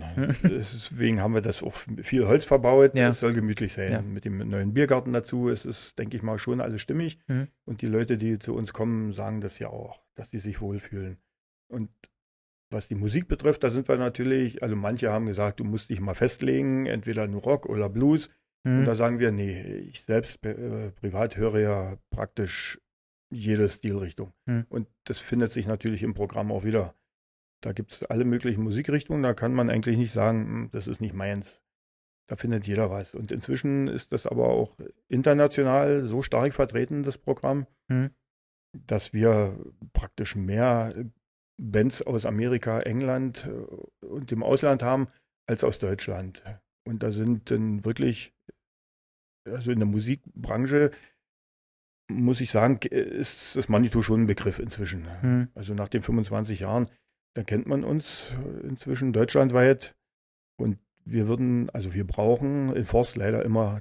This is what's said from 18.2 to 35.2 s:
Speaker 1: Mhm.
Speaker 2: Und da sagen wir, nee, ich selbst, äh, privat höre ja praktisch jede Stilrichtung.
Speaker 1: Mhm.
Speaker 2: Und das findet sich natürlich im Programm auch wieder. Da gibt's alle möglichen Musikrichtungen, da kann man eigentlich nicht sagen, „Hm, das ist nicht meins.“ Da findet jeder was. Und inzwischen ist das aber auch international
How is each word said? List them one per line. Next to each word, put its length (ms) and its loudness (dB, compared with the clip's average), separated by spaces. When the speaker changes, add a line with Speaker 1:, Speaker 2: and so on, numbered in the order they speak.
Speaker 1:
Mhm. 120 4
Speaker 2:
Und 80 6
da 80 4
sagen 240 2
wir, 140 4
nee, 280 -4
ich 200 -14
selbst, 460 -2
äh, 460 -6
privat 440 -4
höre 240 2
ja 360 0
praktisch 680 -6
jede 360 2
Stilrichtung. 640 -6
Speaker 1:
Mhm. 240 -2
Speaker 2:
Und 200 -6
das 140 -6
findet 340 0
sich 140 -4
natürlich 360 -2
im 100 -2
Programm 400 -4
auch 120 -4
wieder. 300 0
Da 100 -6
gibt's 320 -8
alle 220 0
möglichen 360 0
Musikrichtungen, 600 -2
da 100 2
kann 220 -2
man 160 2
eigentlich 260 2
nicht 160 0
sagen, 320 2
„Hm, 260 -6
das 160 -8
ist 140 -6
nicht 140 -6
meins.“ 480 -8
Da 80 -8
findet 300 -2
jeder 240 0
was. 240 -8
Und 180 -8
inzwischen 560 -2
ist 240 -6
das 140 -2
aber 240 2
auch 260 0
international 960 4